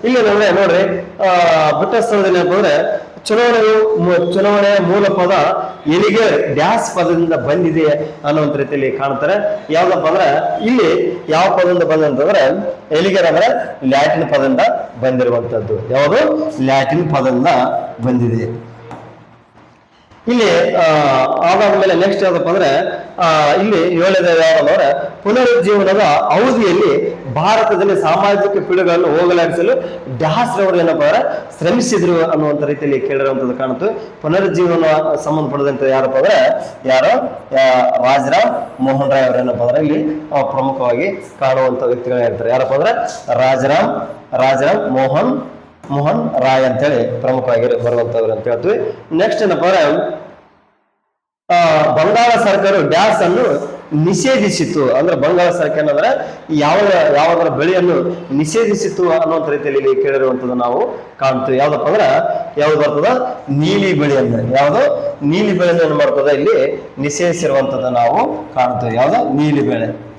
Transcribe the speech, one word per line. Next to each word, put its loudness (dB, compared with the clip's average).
ಇಲ್ಲೇನಂದ್ರೆ 2
ನೋಡ್ರಿ, 0
ಆ, 2
ಬಿಟ್ಟ 0
ಸ್ಥಳದಲ್ಲಿ 0
ಏನಪ್ಪ 0
ಅಂದ್ರೆ 0
ಚುನಾವಣೆಯು 2
ಮು-, 0
ಚುನಾವಣೆಯ 2
ಮೂಲ 2
ಪದ 0
ಎಲಿಗೆ 2
ಡ್ಯಾಸ್ -2
ಪದದಿಂದ 0
ಬಂದಿದೆ 0
ಅನ್ನುವಂಥ 0
ರೀತಿಯಲ್ಲಿ -2
ಕಾಣ್ತಾರೆ. -4
ಯಾವ್ದಪ್ಪ 0
ಅಂದ್ರೆ 0
ಇಲ್ಲಿ 0
ಯಾವ 2
ಪದದಿಂದ 2
ಬಂದ 2
ಅಂತಂದ್ರೆ 2
ಎಲಿಗೇರ್ 2
ಅಂದ್ರೆ 0
ಲ್ಯಾಟಿನ್ 2
ಪದದಿಂದ 2
ಬಂದಿರುವಂತದ್ದು. -2
ಯಾವುದು? 0
ಲ್ಯಾಟಿನ್ 0
ಪದದಿಂದ 0
ಬಂದಿದೆ. -2
ಇಲ್ಲಿ, 2
ಆ, 2
ಅದಾದ್ಮೇಲೆ 2
ನೆಕ್ಸ್ಟ್ 0
ಯಾವ್ದಪ್ಪ 0
ಅಂದ್ರೆ, 0
ಆ, 2
ಇಲ್ಲಿ 0
ಏಳನೇದು 2
ಯಾವ್ದಪ್ಪ 4
ಅಂದ್ರೆ 0
ಪುನರುಜ್ಜೀವನದ 2
ಅವಧಿಯಲ್ಲಿ 0
ಭಾರತದಲ್ಲಿ 2
ಸಾಮಾಜಿಕ 0
ಪಿಡುಗಳನ್ನು 2
ಹೋಗಲಾಡಿಸಲು 2
ಡ್ಯಾಸ್ -2
ರವರು 2
ಏನಪ್ಪ 0
ಅಂದ್ರೆ 0
ಶ್ರಮಿಸಿದ್ರು 0
ಅನ್ನುವಂಥ 0
ರೀತಿಯಲ್ಲಿ -2
ಕೇಳಿರುವಂಥದ್ದು -2
ಕಾಣುತ್ತೆ. -4
ಪುನರುಜ್ಜೀವನ 0
ಸಂಬಂಧಪಟ್ಟಂತೆ -2
ಯಾರಪ್ಪ 0
ಅಂದ್ರೆ 2
ಯಾರು? 2
ಆ, 4
ರಾಜರಾಮ್ 0
ಮೋಹನ್ 0
ರಾಯ್ 2
ಅವರು 0
ಏನಪ್ಪ -2
ಅಂದ್ರೆ 0
ಇಲ್ಲಿ, -4
ಆ, 0
ಪ್ರಮುಖವಾಗಿ -2
ಕಾಣುವಂಥ -2
ವ್ಯಕ್ತಿಗಳೇ -2
ಇರ್ತಾರೆ. -2
ಯಾರಪ್ಪ 0
ಅಂದ್ರೆ 0
ರಾಜರಾಮ್, 0
ರಾಜರಾಮ್ 0
ಮೋಹನ್, -2
ಮೋಹನ್ -2
ರಾಯ್ 2
ಅಂತೇಳಿ -2
ಪ್ರಮುಖವಾಗಿ 0
ಬರುವಂತವ್ರು 0
ಅಂತ -6
ಹೇಳ್ತೀವಿ. -2
ನೆಕ್ಸ್ಟ್ 0
ಏನಪ್ಪ 0
ಅಂದ್ರೆ, 0
ಆ, 2
ಬಂಗಾಳ 2
ಸರ್ಕಾರ 2
ಡ್ಯಾಸ್ 2
ಅನ್ನು -2
ನಿಷೇಧಿಸಿತ್ತು. 0
ಅಂದ್ರೆ 2
ಬಂಗಾಳ 2
ಸರ್ಕಾರ -2
ಏನಂದ್ರೆ -2
ಯಾವ, 2
ಯಾವ್ದರ 2
ಬೆಳೆಯನ್ನು 2
ನಿಷೇಧಿಸಿತ್ತು 0
ಅನ್ನುವಂಥ 0
ರೀತಿಯಲ್ಲಿ 0
ಇಲ್ಲಿ 2
ಕೇಳಿರುವಂತದ್ದು -2
ನಾವು -2
ಕಾಣ್ತೀವಿ. -2
ಯಾವ್ದಪ್ಪ 0
ಅಂದ್ರೆ 2
ಯಾವ್ದು 2
ಬರ್ತದ? 0
ನೀಲಿ 0
ಬೆಳೆ 0
ಅಂದ್ರೆ 0
ಯಾವ್ದು? 0
ನೀಲಿ 0
ಬೆಳೆಯನ್ನು 2
ಏನ್ 0
ಮಾಡ್ತದ 0
ಇಲ್ಲಿ 0
ನಿಷೇಧಿಸಿರುವಂತದ್ದು -2
ನಾವು 0
ಕಾಣ್ತೀವಿ. -2
ಯಾವ್ದು? 0
ನೀಲಿ 0
ಬೆಳೆ. -6